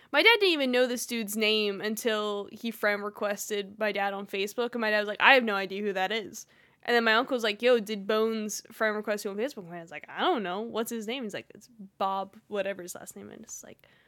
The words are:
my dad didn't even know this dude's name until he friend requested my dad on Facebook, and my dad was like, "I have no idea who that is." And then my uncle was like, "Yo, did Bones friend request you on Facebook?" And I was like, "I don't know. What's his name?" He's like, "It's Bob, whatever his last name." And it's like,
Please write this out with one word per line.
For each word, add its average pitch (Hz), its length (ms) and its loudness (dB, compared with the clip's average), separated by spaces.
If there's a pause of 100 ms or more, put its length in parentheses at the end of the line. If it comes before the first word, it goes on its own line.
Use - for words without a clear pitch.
(100)
my 294 120 4
dad 453 180 8
didn't 381 140 6
even 277 160 2
know 247 160 4
this 240 200 -4
dude's 214 300 -4
name 214 460 2
until 214 680 -2
he 226 200 -8
friend 208 340 0
requested 202 720 -6
my 214 140 0
dad 202 220 -2
on 202 120 -8
Facebook, 208 460 -4
and 240 80 -4
my 220 100 0
dad 214 100 4
was 208 80 -2
like, 208 120 -6
"I 254 140 10
have 254 100 6
no 220 100 0
idea 196 280 -2
who 208 100 -2
that 185 180 0
is." 220 360 -8 (380)
And 240 120 2
then 233 80 6
my 226 80 6
uncle 262 220 4
was 233 100 0
like, 208 160 0
"Yo, 240 180 6
did 202 280 -6
Bones 220 560 0 (100)
friend 214 240 0
request 214 300 -4
you 202 40 -6
on 196 60 -8
Facebook?" 220 300 -4
And 170 80 -14
I 170 80 -10
was 165 80 -18
like, 147 180 -14
"I 151 120 -8
don't 285 220 2
know. 185 200 -4
What's 226 280 -4
his 226 160 -6
name?" 247 180 -6
He's 202 100 -6
like, 127 200 -10
"It's - 140 -20 (300)
Bob, 196 380 -4 (120)
whatever 196 340 -4
his 175 120 -12
last - 220 -16
name." 202 140 -16
And - 120 -16
it's - 200 -16
like, - 240 -20 (220)